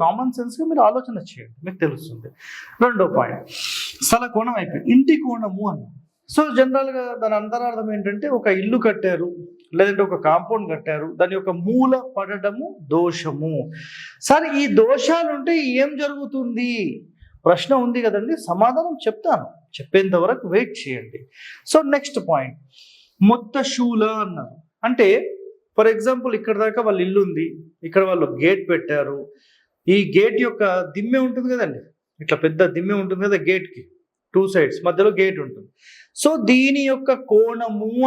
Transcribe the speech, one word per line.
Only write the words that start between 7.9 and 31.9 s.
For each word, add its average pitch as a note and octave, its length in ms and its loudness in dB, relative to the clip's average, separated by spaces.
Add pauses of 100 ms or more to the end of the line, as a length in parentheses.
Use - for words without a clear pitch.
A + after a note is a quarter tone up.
ఏంటంటే G3+ 320 -4 (100)
ఒక A3 100 -4 (120)
ఇల్లు A3 260 0
కట్టారు, F3+ 420 0 (500)
లేదంటే G3+ 300 4
ఒక F3 180 -2
కాంపౌండ్ F3+ 460 2
కట్టారు, D#3 360 -4 (120)
దాని F3+ 180 2
యొక్క F#3+ 140 -2 (140)
మూల B3+ 280 2 (240)
పడడము G3+ 500 -6 (260)
దోషము. D#3+ 600 -2 (720)
సార్, D#4+ 180 4 (160)
ఈ - 20 2 (160)
దోషాలుంటే C#4+ 760 2 (280)
ఏం C#4+ 80 0 (120)
జరుగుతుంది B3+ 680 -4 (720)
ప్రశ్న F3 260 2 (140)
ఉంది A#3+ 200 -2
కదండి, G#3+ 280 -2 (160)
సమాధానం B3+ 460 0 (120)
చెప్తాను, A3 380 -2 (320)
చెప్పేంత F#3+ 380 2
వరకు G#3 380 0
వెయిట్ A3+ 280 0
చేయండి. A#2+ 380 -10 (520)
So D#4 60 6 (180)
నెక్స్ట్ C#4 240 -4 (100)
పాయింట్ C3+ 280 -2 (760)
మొత్త A#3+ 300 0 (120)
శూల A#3 300 0 (220)
అన్నారు. D3+ 300 -10 (320)
అంటే A#3+ 220 4 (680)
for G#3+ 160 6
example A3+ 460 -2
ఇక్కడ A3 260 -2
దాకా A3 220 0
వాళ్ళ F#3+ 180 2
ఇల్లు F#3+ 220 4
ఉంది, E3 200 -2 (400)
ఇక్కడ F#3+ 220 2
వాళ్ళు E3+ 180 0 (160)
గేట్ F#3+ 260 2
పెట్టారు, D3 500 -2 (680)
ఈ F#3+ 100 6 (200)
గేట్ A3 300 4
యొక్క A3 160 -2 (320)
దిమ్మె A#3 320 0
ఉంటుంది B3+ 260 -6
కదండి, D#3 280 -4 (420)